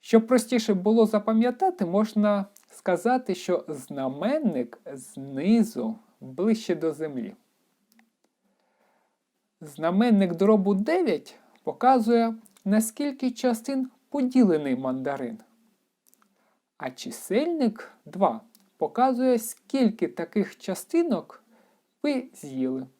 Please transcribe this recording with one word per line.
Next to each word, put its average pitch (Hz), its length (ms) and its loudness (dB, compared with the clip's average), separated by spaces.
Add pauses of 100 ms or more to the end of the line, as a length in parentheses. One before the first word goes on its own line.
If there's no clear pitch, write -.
Щоб 226 260 4
простіше 254 460 0
було 214 320 4
запам'ятати, 226 800 0
можна 208 600 0 (260)
сказати, 226 640 -2
що - 320 -4
знаменник 143 1120 -4 (120)
знизу, 135 1040 -2 (220)
ближче 180 540 -2
до 156 180 -4
землі. 135 420 -8 (2250)
Знаменник 180 760 2
дробу 196 380 4
дев'ять 226 640 0 (280)
показує, 233 720 2 (300)
на 208 160 4
скільки 262 500 -4
частин 254 580 -2 (200)
поділений 190 680 2
мандарин. 131 640 -6 (1500)
А 131 60 -6
чисельник 254 1000 -4 (140)
два 180 360 -2 (360)
показує, 247 600 0
скільки 220 680 -2
таких - 500 -4
частинок 247 840 -4 (600)
ви 269 300 -2
з'їли. 131 540 -6 (120)